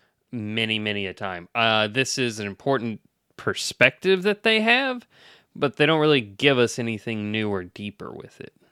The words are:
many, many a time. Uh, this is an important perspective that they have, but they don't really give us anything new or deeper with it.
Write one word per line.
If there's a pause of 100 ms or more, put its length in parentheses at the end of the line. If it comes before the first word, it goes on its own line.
(320)
many,
many
a
time.
Uh,
this
is
an
important (340)
perspective
that
they
have, (500)
but
they
don't
really
give
us
anything
new
or
deeper
with
it. (180)